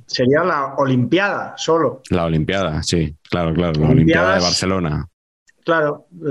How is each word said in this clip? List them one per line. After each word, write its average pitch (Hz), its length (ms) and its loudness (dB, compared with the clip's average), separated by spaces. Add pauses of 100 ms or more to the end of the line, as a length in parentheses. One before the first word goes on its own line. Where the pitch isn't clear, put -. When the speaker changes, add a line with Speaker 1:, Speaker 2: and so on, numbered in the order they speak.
Speaker 1:
sería 139 360 2
la 143 320 -2
Olimpiada 135 800 0
solo. 160 540 0
Speaker 2:
La 87 160 0
Olimpiada, 80 560 0
sí, 80 340 -2 (140)
claro, 85 240 0
claro, 82 260 0
la 78 100 2
Olimpiada - 0 -
de 76 40 6
Speaker 1:
Olimpiadas. 87 500 4
Speaker 2:
Barcelona. 87 640 -2 (560)
Speaker 1:
Claro, 151 440 -2 (240)